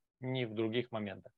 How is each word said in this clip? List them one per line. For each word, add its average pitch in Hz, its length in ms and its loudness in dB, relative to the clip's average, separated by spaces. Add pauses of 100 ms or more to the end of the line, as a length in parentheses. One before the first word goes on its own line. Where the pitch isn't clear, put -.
(200)
ни 127 260 0
в 110 80 -4
других 113 380 2
моментах. 101 460 -4